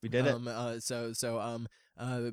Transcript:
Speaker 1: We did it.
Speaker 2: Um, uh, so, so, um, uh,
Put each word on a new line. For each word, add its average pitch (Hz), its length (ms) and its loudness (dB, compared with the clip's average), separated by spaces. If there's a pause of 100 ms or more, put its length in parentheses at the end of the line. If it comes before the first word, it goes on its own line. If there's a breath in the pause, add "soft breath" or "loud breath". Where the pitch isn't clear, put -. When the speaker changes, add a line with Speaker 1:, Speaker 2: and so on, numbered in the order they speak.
Speaker 1:
We 117 60 -4
did 123 180 4
it. 135 100 6
Speaker 2:
Um, 120 120 -4
uh, 117 320 -2
so, 117 320 -2
so, 113 300 0
um, 117 260 -4 (320 soft breath)
uh, 123 340 -2